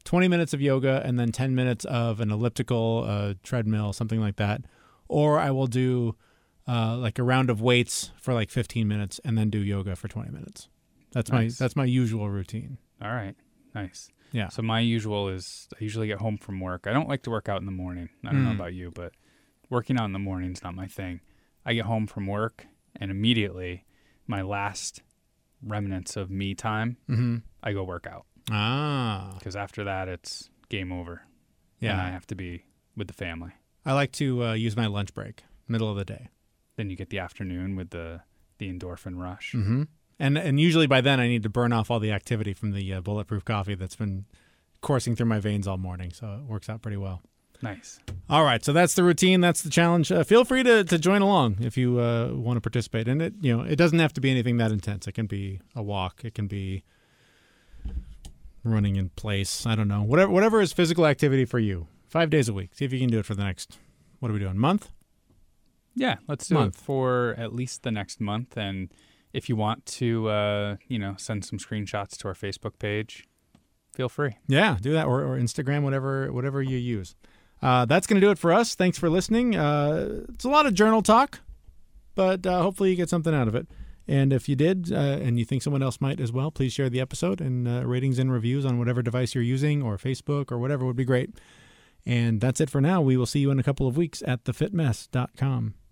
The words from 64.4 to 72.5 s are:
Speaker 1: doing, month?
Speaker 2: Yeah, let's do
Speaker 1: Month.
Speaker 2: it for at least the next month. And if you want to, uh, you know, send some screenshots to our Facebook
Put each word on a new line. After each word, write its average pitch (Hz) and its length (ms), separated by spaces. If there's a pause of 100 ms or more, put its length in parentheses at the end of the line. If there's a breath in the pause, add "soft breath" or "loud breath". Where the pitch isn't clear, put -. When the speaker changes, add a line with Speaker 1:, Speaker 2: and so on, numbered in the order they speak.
Speaker 1:
doing, 95 180
month? 170 320 (1040)
Speaker 2:
Yeah, 254 220 (120)
let's - 200
do 180 60
Speaker 1:
Month. 110 240
Speaker 2:
it - 20
for 127 560
at 113 180
least 123 280
the 123 80
next 104 300
month. 110 360
And 95 320 (440 soft breath)
if - 160
you 120 80
want 107 300
to, 113 420
uh, 104 480 (120)
you 120 100
know, 98 200
send 107 260
some 104 140
screenshots 101 600
to - 100
our 92 60
Facebook - 440